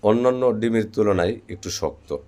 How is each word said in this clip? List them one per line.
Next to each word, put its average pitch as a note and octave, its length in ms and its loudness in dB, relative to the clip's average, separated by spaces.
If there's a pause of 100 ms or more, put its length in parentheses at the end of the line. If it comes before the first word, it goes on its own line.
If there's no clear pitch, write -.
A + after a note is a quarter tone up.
অন্যান্য B2 400 2 (180)
ডিমের A2+ 320 0
তুলনায় G2+ 400 2 (200)
একটু - 160 -12 (100)
শক্ত। - 300 -8 (180)